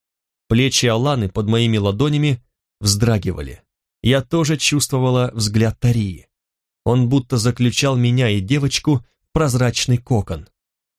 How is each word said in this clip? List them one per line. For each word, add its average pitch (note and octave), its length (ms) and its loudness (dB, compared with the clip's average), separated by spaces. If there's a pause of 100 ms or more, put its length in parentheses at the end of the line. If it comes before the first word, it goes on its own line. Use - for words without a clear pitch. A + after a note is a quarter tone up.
(480)
Плечи B2 380 2
Аланы A#2+ 440 0
под G#2 180 -4
моими A2+ 300 2
ладонями C3+ 640 0 (380)
вздрагивали. G2+ 800 -2 (400)
Я B2+ 200 2
тоже D#3+ 360 -2
чувствовала B2+ 760 0
взгляд A2 460 0
Тарии. A2 480 -2 (580)
Он A#2+ 240 2
будто C3+ 280 0
заключал B2 580 0
меня B2 340 2
и G#2 100 0
девочку C#3 640 0 (160)
в - 120 -20
прозрачный B2 640 0
кокон. G2 500 -4 (520)